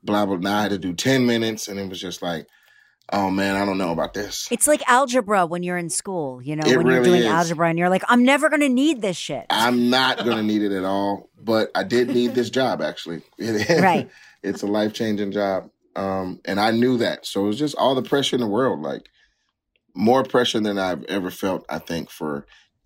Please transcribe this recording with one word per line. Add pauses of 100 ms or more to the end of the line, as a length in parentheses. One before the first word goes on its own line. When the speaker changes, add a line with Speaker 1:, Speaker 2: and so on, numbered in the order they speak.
Speaker 1:
blah,
blah."
Now
I
had
to
do
ten
minutes.
And
it
was
just
like, (640)
"Oh,
man,
I
don't
know
about
this."
Speaker 2:
It's
like
algebra
when
you're
in
school,
you
know,
Speaker 1:
It
Speaker 2:
when
you're
Speaker 1:
really
Speaker 2:
doing
Speaker 1:
is.
Speaker 2:
algebra
and
you're
like,
"I'm
never
gonna
need
this
shit."
Speaker 1:
I'm
not
gonna
need
it
at
all, (100)
but
I
did
need
this
job,
actually. (100)
<laughs>
Speaker 2:
Right. (340)
Speaker 1:
It's
a
life-changing
job. (260)
Um,
and
I
knew
that.
So
it
was
just
all
the
pressure
in
the
world,
like, (840)
more
pressure
than
I've
ever
felt,
I
think,
for (400)